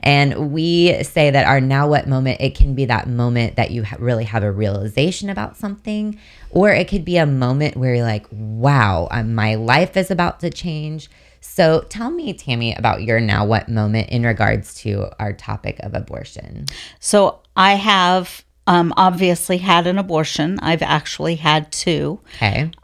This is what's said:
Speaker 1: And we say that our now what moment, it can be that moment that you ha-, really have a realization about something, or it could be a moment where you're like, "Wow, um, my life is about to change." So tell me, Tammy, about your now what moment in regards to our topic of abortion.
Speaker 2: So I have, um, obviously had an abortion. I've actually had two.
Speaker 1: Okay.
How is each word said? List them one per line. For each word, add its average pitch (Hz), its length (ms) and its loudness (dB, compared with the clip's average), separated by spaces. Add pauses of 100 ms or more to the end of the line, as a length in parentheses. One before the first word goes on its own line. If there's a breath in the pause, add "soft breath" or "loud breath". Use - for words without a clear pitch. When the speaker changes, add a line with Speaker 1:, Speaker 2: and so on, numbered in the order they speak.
Speaker 1:
And 143 500 2
we 170 520 2
say 147 260 2
that 135 160 4
our 135 140 4
now 135 280 2
what 147 200 2
moment, 131 320 0
it 135 140 -2
can 139 200 4
be 135 120 0
that 117 220 0
moment 120 480 0
that 120 140 0
you 113 140 -4
ha-, - 140 -8
really 120 260 -2
have 107 180 -2
a 104 100 0
realization 107 800 -2
about 208 260 -8
something, 214 640 -8 (320 loud breath)
or 196 200 4
it - 180 2
could 202 160 -4
be 175 120 0
a 165 80 4
moment 135 520 0
where 127 180 0
you're 120 100 0
like, 107 260 -2
"Wow, 110 800 2
um, 113 240 -2
my 110 200 0
life 127 420 2
is 185 140 -2
about 175 300 -2
to 170 100 -4
change." 156 580 -10 (320 soft breath)
So 160 480 2
tell 233 220 -8
me, 320 240 -6
Tammy, 117 400 -4
about 113 280 0
your 113 160 0
now 104 280 0
what 110 240 0
moment 110 400 0
in 120 140 0
regards 107 580 0
to 101 240 -4 (120)
our 104 140 -6
topic 104 480 -10
of 107 140 -12
abortion. - 720 -12 (340 loud breath)
Speaker 2:
So - 380 2 (180)
I 196 200 6
have, 185 680 0 (220)
um, 175 320 4
obviously 180 580 2
had 175 300 2
an 180 100 0
abortion. 175 640 -2
I've 165 220 0
actually 151 540 -2
had 156 360 0
two. 147 480 -2 (160)
Speaker 1:
Okay. 120 340 -2 (140)